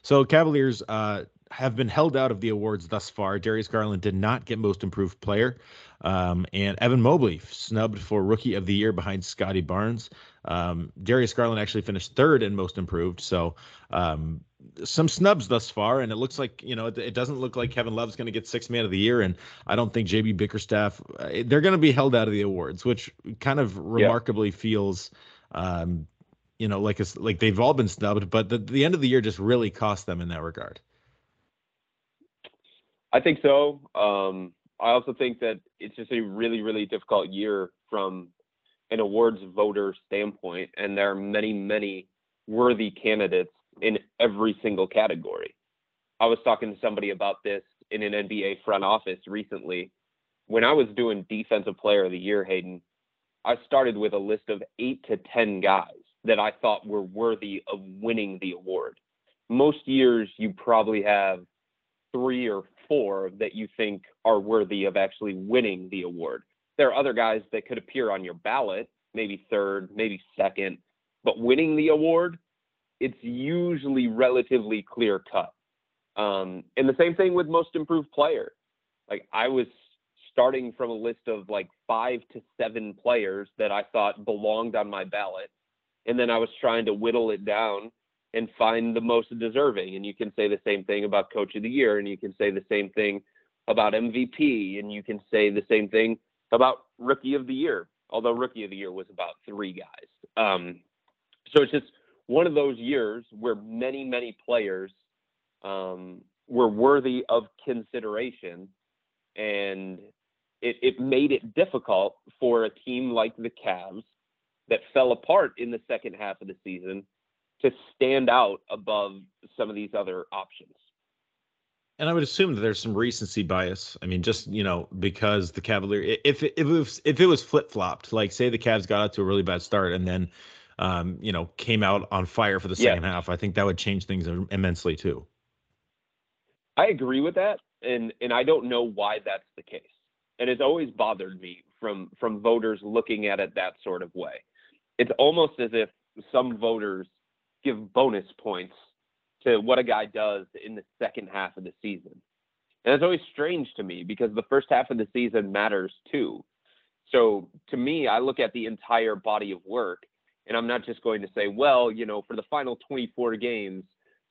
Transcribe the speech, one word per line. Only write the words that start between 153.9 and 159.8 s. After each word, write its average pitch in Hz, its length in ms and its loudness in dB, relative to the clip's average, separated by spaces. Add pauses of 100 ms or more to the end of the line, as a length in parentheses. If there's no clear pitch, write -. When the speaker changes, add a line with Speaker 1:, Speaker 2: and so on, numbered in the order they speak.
Speaker 2:
because 104 320 -2
the 110 140 -4
first 135 220 4
half 131 200 2
of 123 80 -2
the 107 140 -2
season 110 400 0
matters 101 400 0 (180)
too. 87 340 -4 (640)
So 107 380 4 (200)
to 135 80 -6
me, 139 320 -2
I 110 100 4
look 131 220 -2
at 117 120 0
the 117 140 -6
entire 113 480 0
body 104 380 -2
of 87 120 -10
work, 98 380 -6 (460)